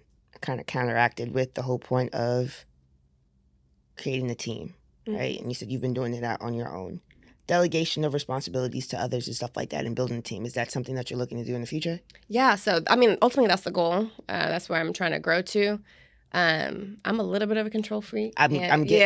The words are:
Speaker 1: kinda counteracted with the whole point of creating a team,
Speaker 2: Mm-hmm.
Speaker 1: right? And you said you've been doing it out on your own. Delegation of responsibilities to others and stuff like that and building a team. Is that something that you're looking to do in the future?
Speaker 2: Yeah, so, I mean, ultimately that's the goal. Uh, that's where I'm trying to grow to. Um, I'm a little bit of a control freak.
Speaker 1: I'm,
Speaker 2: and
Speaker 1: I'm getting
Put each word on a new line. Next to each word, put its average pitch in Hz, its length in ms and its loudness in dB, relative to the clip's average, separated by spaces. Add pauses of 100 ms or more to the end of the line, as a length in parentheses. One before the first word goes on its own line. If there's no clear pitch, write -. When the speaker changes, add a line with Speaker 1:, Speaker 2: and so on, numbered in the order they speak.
(400)
Speaker 1:
kinda 131 220 -6
counteracted 120 720 0
with 131 200 0
the - 80 -4
whole 127 180 -2
point 127 340 0
of 123 500 -2 (1300)
creating 131 340 -4
a 117 40 -4
team, - 400 -8 (320)
Speaker 2:
Mm-hmm. 214 120 -6
Speaker 1:
right? 131 220 -4
And 123 100 -8
you 123 40 -6
said 110 160 -10
you've 127 120 -4
been 127 120 -2
doing 120 200 -4
it 120 100 -8
out 113 160 -4
on 117 140 -6
your 117 200 -6
own. 92 260 -10 (460)
Delegation 160 580 2
of 143 100 0
responsibilities 127 720 -4
to 120 120 -6
others 123 260 -2
and 117 100 -8
stuff 120 200 -6
like - 140 -6
that 143 160 -4
and 117 100 -4
building 123 220 -2
a 117 40 -8
team. 110 240 -8
Is 123 80 -10
that 120 160 -4
something 127 240 -6
that 127 160 -6
you're 123 80 -6
looking 123 200 -6
to 120 60 -6
do 123 100 -4
in 120 60 -4
the 117 60 -8
future? 165 340 -6 (280)
Speaker 2:
Yeah, 240 260 4
so, 196 340 2
I 226 80 8
mean, 233 240 6
ultimately 247 280 6
that's 190 160 4
the - 80 -4
goal. 180 320 2 (240)
Uh, 170 200 0
that's 165 200 -2
where 165 120 0
I'm 160 120 -2
trying 170 200 0
to 147 60 -2
grow 165 240 2
to. 208 380 0 (560)
Um, 175 680 0
I'm 214 160 0
a - 20 0
little 196 240 0
bit 214 120 2
of 214 80 0
a 220 40 -4
control 214 300 -2
freak. 220 360 -4
Speaker 1:
I'm, 147 200 6
Speaker 2:
and 175 160 2
Speaker 1:
I'm 151 100 6
getting - 240 6